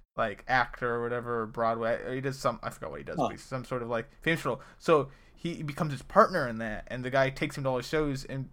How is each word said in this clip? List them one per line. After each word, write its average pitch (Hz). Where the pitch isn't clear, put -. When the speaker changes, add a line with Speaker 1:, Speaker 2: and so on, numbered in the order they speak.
Speaker 1:
like, 107
actor 123
or 120
whatever, 120
or 110
Broadway, 113
or 127
he 135
does 135
some, 120
I 117
forgot -
what 71
he 73
does, -
Speaker 2:
Huh. 131
Speaker 1:
but 101
he's -
some 131
sort 127
of, 117
like, 117
famous 160
role. 127
So 143
he -
becomes 151
his 131
partner 180
in 113
that, 107
and 123
the 127
guy 135
takes 139
him 139
to 135
all 127
his 120
shows, 147
and 135